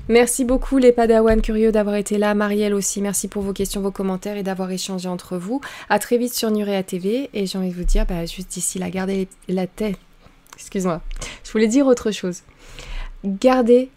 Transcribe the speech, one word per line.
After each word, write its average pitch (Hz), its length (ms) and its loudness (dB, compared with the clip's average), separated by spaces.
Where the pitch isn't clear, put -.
Merci 240 360 4
beaucoup, 262 340 0
les 247 140 8
Padawans 226 480 4
curieux, 220 320 2
d'avoir 208 240 0
été 208 200 -2
là. 208 180 0
Marielle 208 400 0
aussi, 196 280 -4
merci 202 240 -4
pour 202 160 -6
vos 196 100 -4
questions, 196 280 -4
vos 196 100 -2
commentaires 190 460 -4
et 202 80 -6
d'avoir 190 260 -4
échangé 185 380 -6
entre 180 280 -8
vous. 202 240 -4
À 208 100 2
très 240 200 0
vite 240 160 0
sur 226 180 -2
Nurea 202 300 0
T 185 160 -6
V. 226 340 -2
Et 202 140 -4
j'ai 190 120 -6
envie 185 120 -2
de 175 40 -8
vous 180 100 -8
dire, 214 220 4
bah, 170 200 -4
juste - 260 -12
d'ici 185 260 -6
là, 180 120 -6
gardez 190 380 -2
la 185 180 -2
tête. 208 300 -6
Excuse-moi, 180 440 -4
je - 100 -18
voulais 220 160 4
dire 269 180 6
autre 240 240 4
chose. 180 320 -6
Gardez 247 720 4